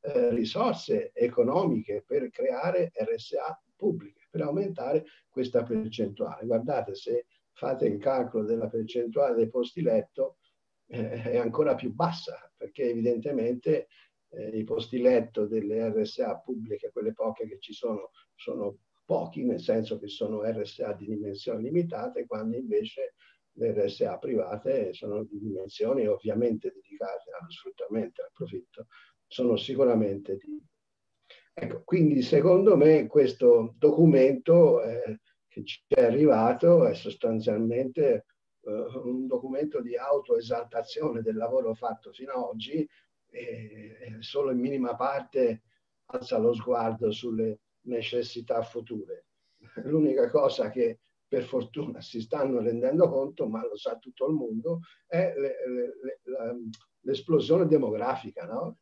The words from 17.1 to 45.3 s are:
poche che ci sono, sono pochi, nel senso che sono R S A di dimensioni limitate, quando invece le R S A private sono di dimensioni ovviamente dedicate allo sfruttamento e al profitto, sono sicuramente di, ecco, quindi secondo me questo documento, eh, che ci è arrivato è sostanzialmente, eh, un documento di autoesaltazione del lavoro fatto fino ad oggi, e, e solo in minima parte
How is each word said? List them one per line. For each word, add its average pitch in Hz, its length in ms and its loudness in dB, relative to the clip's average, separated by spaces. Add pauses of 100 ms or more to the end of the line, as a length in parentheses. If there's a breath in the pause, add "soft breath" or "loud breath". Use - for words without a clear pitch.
poche 110 360 -6
che 98 120 -16
ci 107 140 -18
sono, 107 380 -6 (240 soft breath)
sono 101 420 -8 (260)
pochi, 165 400 -4
nel 120 160 0
senso 110 400 -2
che 104 80 -12
sono 107 360 -6
R 110 220 -4
S - 140 -18
A 104 140 -4
di 101 120 -10
dimensioni 107 580 -6
limitate, 160 600 -4
quando 110 300 -6
invece 135 600 -4 (420 soft breath)
le 113 140 0
R 101 180 0
S - 120 -6
A 110 160 -2
private 110 760 -2
sono 104 300 -6
di 104 160 -12
dimensioni 107 680 -2
ovviamente 107 680 0
dedicate - 680 -12
allo 339 100 -18
sfruttamento 392 720 -8
e 539 40 -8
al - 80 -20
profitto, - 540 -12 (380 soft breath)
sono 120 300 0
sicuramente 110 800 0
di, 302 260 -14 (920 soft breath)
ecco, - 320 -8
quindi 151 360 4
secondo 180 540 6
me 151 320 8
questo 123 680 6
documento, 147 1040 8
eh, 110 380 -6 (280)
che - 160 -14
ci - 240 -16
è - 140 6
arrivato 127 840 6
è 107 100 4
sostanzialmente, 117 1300 0 (360)
eh, 110 100 -10
un 123 540 -6
documento 131 560 -4
di 120 140 -8
autoesaltazione 120 1300 -2
del 110 160 -2
lavoro 117 380 -2
fatto 113 360 -8
fino 131 220 -14
ad 127 100 -4
oggi, 151 420 -4 (440 soft breath)
e, 110 720 -14
e 113 180 -14
solo 135 320 -2
in 123 80 0
minima 127 360 -2
parte 127 680 0 (440)